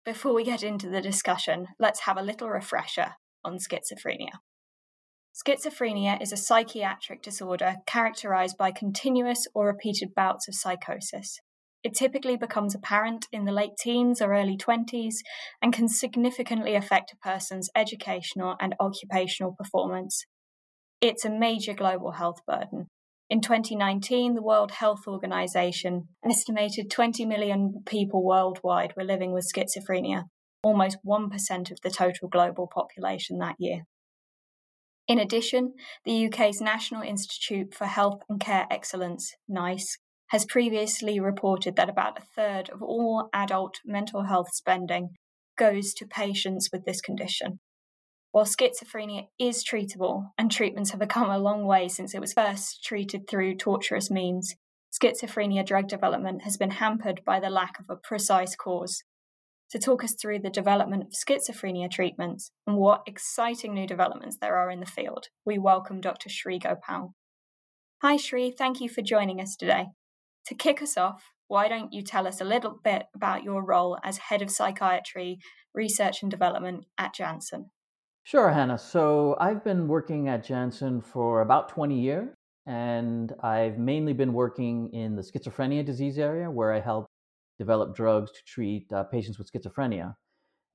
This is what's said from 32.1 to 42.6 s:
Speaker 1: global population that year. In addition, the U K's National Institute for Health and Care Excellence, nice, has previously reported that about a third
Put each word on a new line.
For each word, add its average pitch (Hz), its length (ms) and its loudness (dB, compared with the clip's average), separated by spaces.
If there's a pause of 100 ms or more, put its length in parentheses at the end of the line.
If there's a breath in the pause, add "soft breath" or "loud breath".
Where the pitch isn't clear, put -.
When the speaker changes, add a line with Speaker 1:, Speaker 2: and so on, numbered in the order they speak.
Speaker 1:
global 175 380 2
population 190 720 -6
that 170 220 -4
year. 175 240 -4 (1300)
In 240 100 6
addition, 233 520 0 (320 loud breath)
the - 80 -2
U 226 180 2
K's 214 300 2
National 220 420 -2
Institute 196 720 -4
for - 120 -6
Health 202 420 2
and 202 140 -4
Care 196 280 0
Excellence, - 680 -6 (100)
nice, 185 500 -4 (340)
has 214 120 4
previously 214 760 0
reported 196 600 0
that 180 100 6
about 196 320 -2
a - 60 -18 (100)
third 196 340 -2